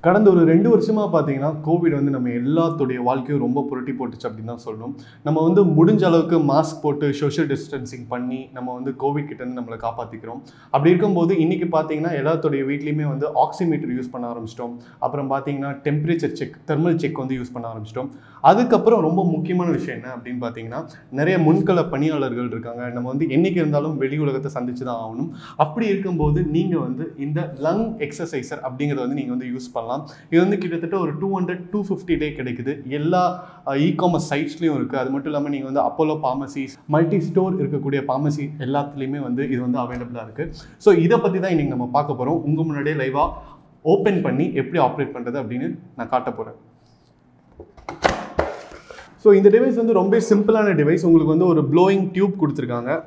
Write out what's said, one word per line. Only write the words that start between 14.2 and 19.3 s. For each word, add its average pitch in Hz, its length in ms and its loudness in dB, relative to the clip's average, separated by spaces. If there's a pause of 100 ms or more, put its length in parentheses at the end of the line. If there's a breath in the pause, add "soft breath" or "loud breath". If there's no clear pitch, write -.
ஆரம்பிச்சிட்டோம். 120 420 -10 (320 loud breath)
அப்புறம் 135 280 -4
பாத்தீங்கன்னா 139 380 -4 (140)
temperature 151 560 0
check, - 160 -10 (140)
thermal 165 320 2
check 139 200 -4
வந்து 131 160 -4
யூஸ் 120 160 -10
பண்ண 117 160 -10
ஆரம்பிச்சிட்டோம். 113 380 -8 (420 loud breath)
அதுக்கப்புறம் 220 560 6
ரொம்ப 180 160 2 (100)